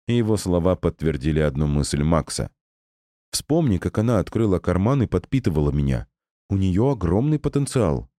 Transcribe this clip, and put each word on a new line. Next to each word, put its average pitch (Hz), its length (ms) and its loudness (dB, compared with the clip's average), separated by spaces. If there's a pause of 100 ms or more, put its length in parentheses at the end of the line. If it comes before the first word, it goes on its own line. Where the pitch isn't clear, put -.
и 120 80 0
его 110 200 2
слова 90 380 0
подтвердили 76 640 -2
одну 73 300 0
мысль 73 340 -2
Макса. 78 480 -2 (800)
«Вспомни, 139 480 2
как - 200 -4
она 110 200 2
открыла 95 400 0
карман 101 460 0
и - 20 0
подпитывала 80 640 0
меня. 69 380 -2 (420)
У 98 60 0
неё 95 340 2
огромный 123 480 0
потенциал. 117 800 -2